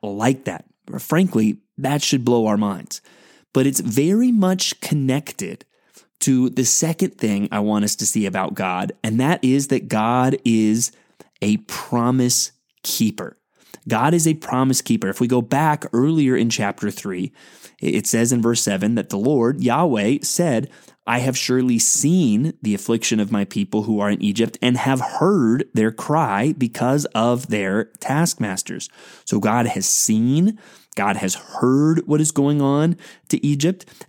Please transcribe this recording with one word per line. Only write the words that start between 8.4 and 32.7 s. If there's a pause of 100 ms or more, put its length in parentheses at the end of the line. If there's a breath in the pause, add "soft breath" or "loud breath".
God, (100)
and
that
is
that
God
is (480 soft breath)
a
promise (300)
keeper. (500 loud breath)
God
is
a
promise
keeper.
If
we
go
back
earlier
in
chapter
three, (480 loud breath)
it
says
in
verse
seven
that
the
Lord,
Yahweh,
said, (380 loud breath)
"I
have
surely
seen
the
affliction
of
my
people
who
are
in
Egypt
and
have
heard
their
cry
because
of
their (140)
taskmasters." (340 loud breath)
So
God
has
seen, (380 loud breath)
God
has
heard
what
is
going
on (320 loud breath)